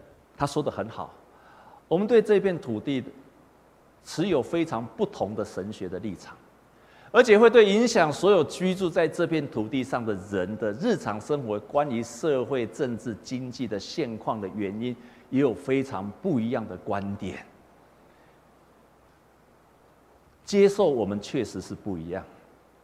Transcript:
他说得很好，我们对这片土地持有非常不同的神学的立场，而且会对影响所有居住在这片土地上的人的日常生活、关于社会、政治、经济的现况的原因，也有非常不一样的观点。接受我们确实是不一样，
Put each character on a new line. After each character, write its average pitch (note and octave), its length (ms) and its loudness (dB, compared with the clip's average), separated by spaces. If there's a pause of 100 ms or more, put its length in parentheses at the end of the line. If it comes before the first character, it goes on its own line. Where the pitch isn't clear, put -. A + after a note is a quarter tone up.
(360)
他 - 80 -2
说 D3 160 -2
得 C#3 80 -4
很 G#2 200 -6
好， - 260 -12 (720)
我 D#3+ 100 0
们 G#3 120 0
对 A#3 120 6
这 G#3+ 200 4
片 F3+ 180 0
土 A2 220 -6
地 C3+ 240 -4 (1000)
持 - 240 -4
有 D#3 160 2
非 E3+ 220 -2
常 B2 200 -4
不 G3 220 -4
同 G#2 260 -6
的 G#2+ 120 -4
神 G2+ 280 -8
学 F#2+ 160 -10
的 F2+ 120 -8
立 G2+ 160 -8
场， - 200 -20 (760)
而 A#3 100 8
且 A3 160 8
会 A#3 100 10
对 A3+ 160 10
影 G#3 220 6
响 E3+ 260 4
所 F#3 200 4
有 F#3 100 6
居 F#3 320 0
住 F3+ 160 -2
在 E3 160 2
这 E3 220 -2
片 D#3 200 -2
土 A2 200 -4
地 C3 160 -2
上 B2 200 -4
的 A2 80 -2 (200)
人 G2 240 -2
的 G#2 160 -2
日 F#3 240 0
常 G#2+ 240 -6
生 D3 240 -2
活、 G#2+ 160 -2
关 D3 280 0
于 A#2 140 -2
社 C3 420 -2
会、 A#2+ 220 -2
政 A#2+ 320 -4
治、 A2 240 -8
经 B2+ 260 -8
济 B2 200 -8
的 G2+ 100 -6
现 A#2 400 -8
况 A2+ 220 -6
的 G2 160 -6
原 G2+ 240 -4
因， B2 160 -6 (340)
也 C3 100 0
有 C3 140 2
非 C3 300 -2
常 G2+ 260 -8 (100)
不 D#3+ 200 0
一 A2+ 100 -2
样 A#2 160 -4
的 F#2 120 -10
观 G2+ 360 -6
点。 - 320 -10 (3000)
接 G3+ 240 6
受 G3 160 2
我 C3+ 200 2
们 G2+ 160 -2
确 A#2+ 240 -4
实 G2+ 160 -8
是 F#2+ 160 -12
不 G2 200 -8
一 E2 120 -10
样， F2 160 -8 (600)